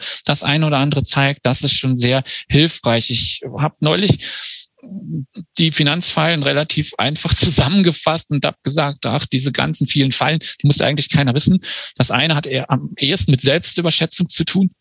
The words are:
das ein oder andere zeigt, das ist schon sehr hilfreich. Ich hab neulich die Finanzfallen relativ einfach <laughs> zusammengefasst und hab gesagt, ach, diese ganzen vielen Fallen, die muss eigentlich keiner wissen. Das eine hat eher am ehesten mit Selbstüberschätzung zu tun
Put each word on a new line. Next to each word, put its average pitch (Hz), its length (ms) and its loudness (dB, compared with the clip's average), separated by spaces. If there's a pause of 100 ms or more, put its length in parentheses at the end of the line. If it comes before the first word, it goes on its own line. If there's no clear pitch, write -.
(260)
das 147 160 0
ein 151 220 0
oder 147 160 2
andere 139 240 0
zeigt, 139 420 0
das 127 160 0
ist 143 160 2
schon 131 180 0
sehr 123 280 2 (260)
hilfreich. 131 600 2
Ich - 300 -2 (180)
hab 147 240 -2
neulich 175 340 2 (1400)
die 165 120 2
Finanzfallen 160 680 0
relativ 143 560 -2
einfach 151 360 0
<laughs> - 20 4
zusammengefasst 165 960 2
und 143 140 0
hab - 180 -4
gesagt, 143 420 -2
ach, 123 220 -2
diese 135 240 -2
ganzen 151 340 0
vielen 135 260 2
Fallen, 147 280 0
die - 260 -6
muss 147 160 4
eigentlich 143 280 0
keiner 135 260 2
wissen. 180 240 4 (380)
Das - 120 0
eine 151 240 0
hat 147 140 -2
eher 131 240 -4
am 147 260 0
ehesten 151 320 0
mit 135 120 4
Selbstüberschätzung 170 880 0
zu - 120 0
tun 185 380 2